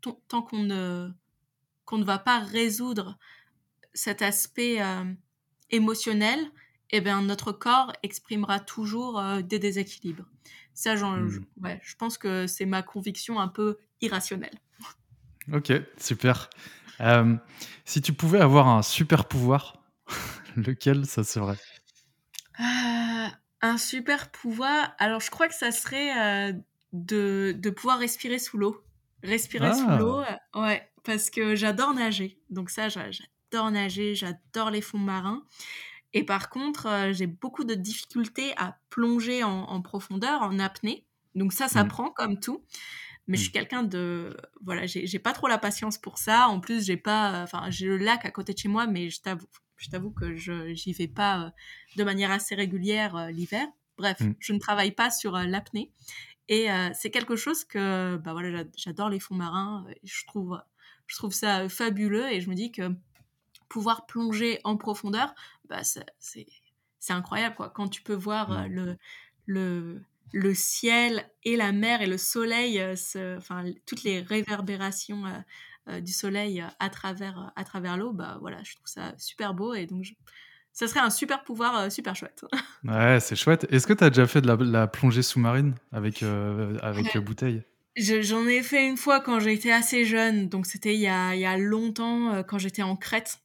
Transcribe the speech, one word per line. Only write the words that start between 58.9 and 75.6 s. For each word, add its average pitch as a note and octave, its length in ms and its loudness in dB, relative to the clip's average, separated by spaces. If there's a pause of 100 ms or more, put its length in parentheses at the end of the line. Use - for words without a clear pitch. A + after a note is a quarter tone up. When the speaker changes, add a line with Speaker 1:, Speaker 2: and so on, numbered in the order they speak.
Speaker 1:
les G3 120 -2
fonds - 140 -10
marins, F#3 540 -4
euh, G#3+ 40 -16
et - 140 -20
je - 200 -10
trouve, F3+ 340 -6 (460)
je - 100 -12
trouve G3+ 160 -6
ça, G3+ 300 0
euh, F#3+ 80 -2
fabuleux G#3+ 600 0
et G3 120 0
je F3+ 80 -6
me F#3 40 -4
dis A3 160 -4
que F#3 200 -6 (800)
pouvoir A3+ 360 -2
plonger A3+ 580 -2
en G#3 120 0
profondeur, G#3+ 580 -2 (340)
bah, F#2 160 -8
ça, - 180 -4 (160)
c'est, - 280 -16 (540)
c'est - 140 -4
incroyable, G#3+ 420 -4
quoi. - 140 -10
Quand G3+ 180 -6
tu - 140 -10
peux G#3+ 120 -4
voir, G3+ 380 -4
euh, F#3+ 160 -4
Speaker 2:
Hmm. F#3+ 60 -8
Speaker 1:
le, F3+ 220 -6 (500)
le, F3+ 560 -4 (300)
le G3 220 2
ciel A#3 760 0 (140)
et A#3 120 2
la G#3 160 2
mer A3 300 2
et G3 40 0
le F#3 120 0
soleil, A#3 640 0
euh, F#3+ 160 -4
se, F#3 420 -8
enfin, F3+ 260 -8
l-, F3+ 220 -8
toutes - 180 -10
les F#3+ 160 0
réverbérations, G3+ 1080 -4
euh, F#3 40 -6 (580)